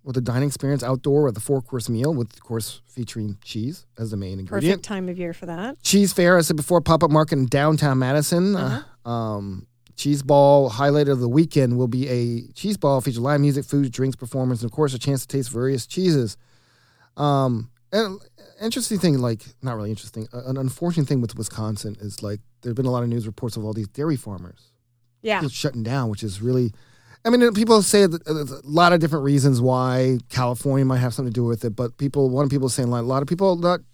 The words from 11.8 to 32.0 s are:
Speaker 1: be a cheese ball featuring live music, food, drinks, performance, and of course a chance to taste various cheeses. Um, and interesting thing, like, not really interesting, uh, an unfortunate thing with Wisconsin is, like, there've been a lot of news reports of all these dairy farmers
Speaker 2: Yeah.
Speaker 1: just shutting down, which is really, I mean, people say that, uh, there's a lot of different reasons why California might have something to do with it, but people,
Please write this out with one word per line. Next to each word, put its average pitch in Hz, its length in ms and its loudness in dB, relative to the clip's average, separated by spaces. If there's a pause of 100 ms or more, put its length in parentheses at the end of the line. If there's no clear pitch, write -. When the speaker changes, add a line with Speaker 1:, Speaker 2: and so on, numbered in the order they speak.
Speaker 1:
be 127 180 -2
a 120 460 -2
cheese 202 240 -6
ball 139 240 2
featuring 117 220 -4
live 143 180 2
music, 143 240 2
food, 139 260 0
drinks, 131 240 -2
performance, 127 460 -4
and 117 100 -6
of - 40 -20
course 151 180 0
a 120 60 -8
chance 139 220 -2
to - 60 -14
taste 131 240 -4
various 127 340 -2
cheeses. 151 520 0 (800)
Um, 135 520 0 (220)
and 202 280 0 (420)
interesting 226 380 -4
thing, 156 200 2
like, 117 220 -2 (200)
not 127 140 -6
really 107 140 -6
interesting, 110 440 -10
uh, 120 120 -12
an 131 120 -6
unfortunate 151 500 -2
thing 135 140 0
with 113 160 -6
Wisconsin 107 640 -8
is, 104 240 -12
like, 104 160 -6 (220)
there've 120 140 -6
been 127 100 -2
a 127 60 0
lot 123 120 -2
of 120 60 -2
news 117 160 -4
reports 113 320 -8
of 107 80 -6
all 107 80 -6
these 104 140 -6
dairy 147 280 -2
farmers 90 560 -14 (500)
Speaker 2:
Yeah. 208 200 -2
Speaker 1:
just 139 140 -4
shutting 120 280 -4
down, 120 260 -2
which 104 140 -8
is 98 180 -8
really, 123 320 0 (520)
I 226 40 2
mean, 240 240 4
people 220 280 6
say 202 240 6
that, 170 220 -2
uh, 156 60 -2
there's 147 180 -6
a 135 120 -14
lot 170 300 4
of 170 60 4
different 147 260 0
reasons 139 340 4
why 127 600 2 (100)
California 131 560 0
might 131 140 2
have 123 140 0
something 127 200 -4
to - 20 -6
do 123 100 0
with 117 200 -2
it, 110 100 -4
but 120 220 -6
people, 139 320 0